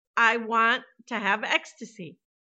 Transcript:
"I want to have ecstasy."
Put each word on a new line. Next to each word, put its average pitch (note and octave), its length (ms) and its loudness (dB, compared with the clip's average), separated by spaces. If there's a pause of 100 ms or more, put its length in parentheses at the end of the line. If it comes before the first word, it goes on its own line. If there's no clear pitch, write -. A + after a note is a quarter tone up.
(160)
"I A3+ 220 4
want A3+ 460 2 (220)
to A#3 100 -6
have G#3 280 -2
ecstasy." - 720 -8 (240)